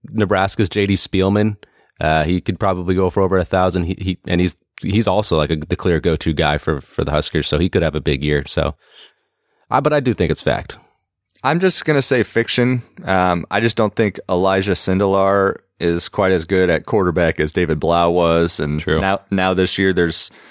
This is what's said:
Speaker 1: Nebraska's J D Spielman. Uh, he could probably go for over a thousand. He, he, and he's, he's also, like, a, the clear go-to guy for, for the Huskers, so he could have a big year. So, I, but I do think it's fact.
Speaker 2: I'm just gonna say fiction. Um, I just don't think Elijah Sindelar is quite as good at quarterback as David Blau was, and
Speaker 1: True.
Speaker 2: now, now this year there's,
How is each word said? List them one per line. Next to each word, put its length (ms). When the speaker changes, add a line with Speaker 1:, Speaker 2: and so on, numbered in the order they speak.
Speaker 1:
Nebraska's 640
J 180
D 80
Spielman. 600
Uh, 240
he 160
could 180
probably 360
go 160
for 120
over 140
a 80
thousand. 400
He, 140
he, 280
and 140
he's, 160
he's 260
also, 280
like, 140
a, 60
the 200
clear 240
go-to 320
guy 260
for, 220
for 240
the 60
Huskers, 360
so 120
he 100
could 140
have 140
a 40
big 220
year. 240
So, 300
I, 120
but 120
I 80
do 140
think 160
it's 120
fact. 360
Speaker 2:
I'm 160
just 240
gonna 160
say 220
fiction. 600
Um, 460
I 100
just 160
don't 180
think 240
Elijah 420
Sindelar 840
is 300
quite 240
as 140
good 240
at 160
quarterback 520
as 140
David 260
Blau 300
was, 500
and 220
Speaker 1:
True. 180
Speaker 2:
now, 220
now 220
this 240
year 160
there's, 380